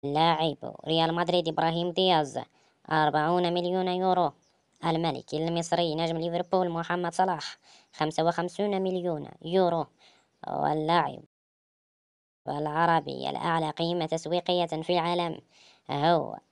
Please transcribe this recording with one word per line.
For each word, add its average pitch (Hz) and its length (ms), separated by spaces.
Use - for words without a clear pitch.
لاعب 156 720
ريال 165 280
مدريد 175 320
إبراهيم 165 440
دياز، 165 480
أربعون 156 640
مليون 180 340
يورو. 180 440
الملكي 165 640
المصري 170 480
نجم 165 220
ليفربول 175 520
محمد 170 440
صلاح، 185 440
خمسة 156 300
وخمسون 180 580
مليون 175 480
يورو. 170 440
واللاعب 156 760
العربي 151 840
الأعلى 160 400
قيمة 170 360
تسويقية 175 600
في 160 280
العالم 175 480
هو 143 480